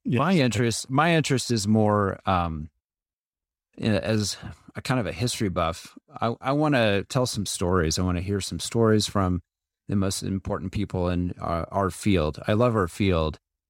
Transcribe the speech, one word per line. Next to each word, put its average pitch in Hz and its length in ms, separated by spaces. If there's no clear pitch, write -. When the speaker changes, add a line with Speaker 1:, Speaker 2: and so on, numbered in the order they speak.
Speaker 1:
Yes. 151 140
Speaker 2:
My 156 160
interest, 120 560
my 151 240
interest 143 380
is 104 160
more, 104 580
um, 82 460
in, 110 160
as 104 440
a - 60
kind 127 180
of 107 60
a 82 60
history 117 380
buff. 85 460
I, 117 220
I 135 120
wanna 123 500
tell 127 240
some 101 180
stories. 87 540
I - 20
wanna 90 200
hear 98 200
some 87 180
stories 110 460
from 90 360
the 98 80
most 98 280
important 95 480
people 92 380
in 87 300
our, 82 320
our 95 200
field. 80 560
I 107 60
love 113 220
our 95 120
field, 82 500